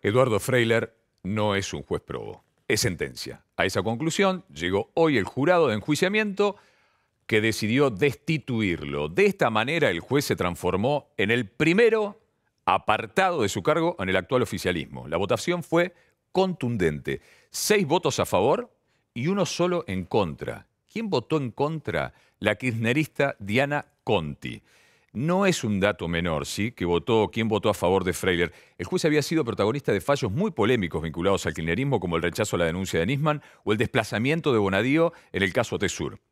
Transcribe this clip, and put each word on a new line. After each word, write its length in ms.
Eduardo 380
Freyler 520
no 320
es 180
un 80
juez 200
probo, 420
es 140
sentencia. 640
A 100
esa 160
conclusión 600
llegó 420
hoy 220
el 60
jurado 460
de 60
enjuiciamiento 840
que 140
decidió 500
destituirlo. 1160
De 180
esta 240
manera, 400
el 120
juez 240
se 100
transformó 800
en 160
el 180
primero 720
apartado 800
de 60
su 140
cargo 340
en 120
el 80
actual 240
oficialismo. 680
La 80
votación 480
fue 320
contundente. 880
Seis 380
votos 320
a 60
favor 500
y 140
uno 180
solo 420
en 160
contra. 640
¿Quién 180
votó 280
en 140
contra? 640
La 160
kirchnerista 840
Diana 460
Conti. 580
No 320
es 180
un 160
dato 280
menor, 400
¿sí?, 240
que 140
votó, 460
quién 160
votó 220
a 60
favor 280
de 100
Freyler. 380
El 80
juez 180
había 160
sido 240
protagonista 460
de 100
fallos 300
muy 180
polémicos 540
vinculados 420
al 80
kirchnerismo, 460
como 160
el 80
rechazo 320
a 40
la 60
denuncia 340
de 60
Nisman 380
o 100
el 40
desplazamiento 760
de 60
Bonadío 560
en 120
el 100
caso 240
Tesur. 420